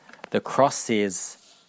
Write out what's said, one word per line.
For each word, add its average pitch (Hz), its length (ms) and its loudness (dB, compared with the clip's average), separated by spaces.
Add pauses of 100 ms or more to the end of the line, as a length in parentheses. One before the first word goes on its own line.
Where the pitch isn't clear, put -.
(300)
The 107 100 0
cross - 380 2
says, 104 600 -2 (320)